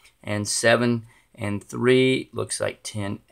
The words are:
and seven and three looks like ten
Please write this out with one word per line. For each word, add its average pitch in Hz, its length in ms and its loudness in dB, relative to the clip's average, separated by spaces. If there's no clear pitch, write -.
and 104 240 -4
seven 117 560 2
and 104 280 -6
three 127 680 2
looks 107 260 -6
like 104 240 -6
ten 104 360 -8